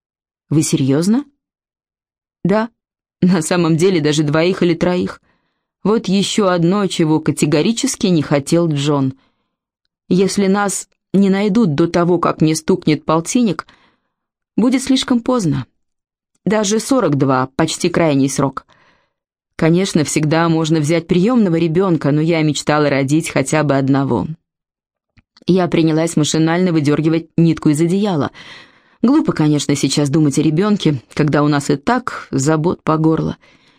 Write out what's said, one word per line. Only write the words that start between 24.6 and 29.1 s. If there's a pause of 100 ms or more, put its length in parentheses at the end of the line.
Я
принялась
машинально
выдергивать
нитку
из
одеяла. (680)
Глупо,